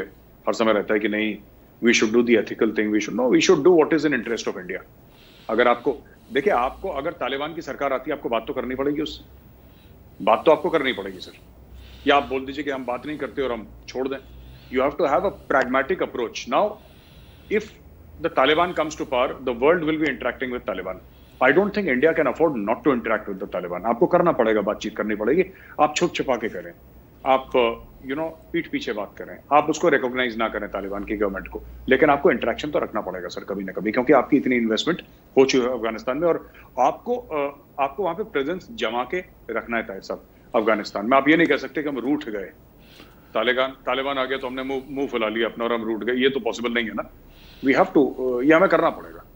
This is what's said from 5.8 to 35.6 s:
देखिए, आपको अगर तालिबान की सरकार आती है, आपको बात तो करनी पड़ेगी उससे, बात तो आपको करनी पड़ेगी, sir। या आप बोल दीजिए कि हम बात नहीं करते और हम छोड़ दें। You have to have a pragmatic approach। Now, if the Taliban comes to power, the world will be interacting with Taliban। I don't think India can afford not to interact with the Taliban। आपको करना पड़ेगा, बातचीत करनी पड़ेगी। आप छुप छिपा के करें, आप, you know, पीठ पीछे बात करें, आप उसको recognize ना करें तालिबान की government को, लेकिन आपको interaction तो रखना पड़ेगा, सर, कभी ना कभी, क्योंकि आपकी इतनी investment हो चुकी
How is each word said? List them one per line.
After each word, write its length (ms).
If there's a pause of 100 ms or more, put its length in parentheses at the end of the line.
देखिए, 200
आपको 360
अगर 220
तालिबान 420
की 80
सरकार 320
आती 180
है, 60
आपको 120
बात 180
तो 60
करनी 220
पड़ेगी 260
उससे, 240 (1000)
बात 200
तो 60
आपको 180
करनी 240
पड़ेगी, 260
sir। 180 (680)
या 80
आप 80
बोल 220
दीजिए 180
कि 80
हम 140
बात 200
नहीं 120
करते 240
और 100
हम 160 (200)
छोड़ 200
दें। 100 (600)
You 120
have 120
to 120
have 120
a 60 (200)
pragmatic 460
approach। 520
Now, 220 (840)
if 100 (580)
the 160
Taliban 420
comes 220
to 120
power, 160
the 340
world 200
will 160
be 100
interacting 440
with 160
Taliban। 260 (480)
I 80
don't 220
think 160
India 300
can 160
afford 300
not 220
to 60
interact 360
with 140
the 120
Taliban। 300
आपको 220
करना 240
पड़ेगा, 300
बातचीत 360
करनी 180
पड़ेगी। 300 (360)
आप 140
छुप 200
छिपा 200
के 140
करें, 240 (520)
आप, 260 (560)
you 80
know, 140 (240)
पीठ 140
पीछे 260
बात 240
करें, 200 (160)
आप 160
उसको 200
recognize 480
ना 120
करें 200
तालिबान 340
की 140
government 300
को, 140 (280)
लेकिन 200
आपको 220
interaction 400
तो 80
रखना 220
पड़ेगा, 260
सर, 160
कभी 200
ना 80
कभी, 200
क्योंकि 220
आपकी 240
इतनी 180
investment 460 (360)
हो 80
चुकी 220